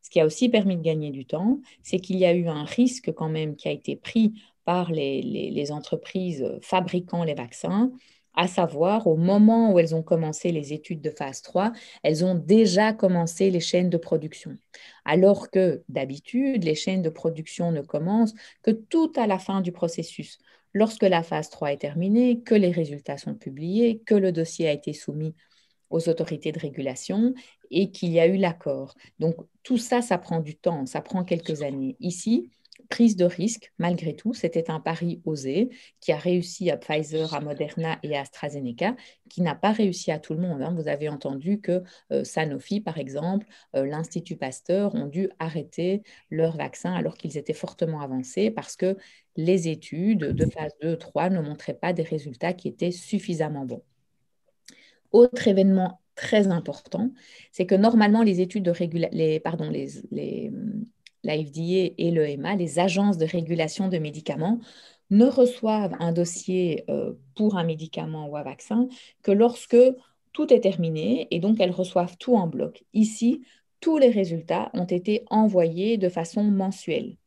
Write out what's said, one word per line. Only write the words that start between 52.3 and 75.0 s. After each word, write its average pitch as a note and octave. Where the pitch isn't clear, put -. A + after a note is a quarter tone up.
qui -
étaient F3
suffisamment D#3+
bons. A#2+
Autre A#3+
événement F#3+
très G#3
important, F3
c'est F3+
que G3
normalement, G#3+
les F#3+
études F#3
de F3
régula-, E3+
les, D#3
pardon, D#3+
les, C#3
les, C#3+
la D3+
F D3+
D D3+
A -
et E3+
l'E E3
M C#3
A, F#3
les E3+
agences F#3+
de D#3+
régulation E3
de F3+
médicaments, D#3+
ne G#3+
reçoivent A3
un E3+
dossier, F3
euh, -
pour G#3
un E3+
médicament D#3+
ou D3
un C#3+
vaccin G#3+
que G3+
lorsque A#3
tout D4+
est A#3
terminé E3+
et E3+
donc G#3+
elles F#3
reçoivent F3+
tout B3
en F#3
bloc. -
Ici, A3+
tous D#4+
les C4
résultats E3+
ont F3+
été F3+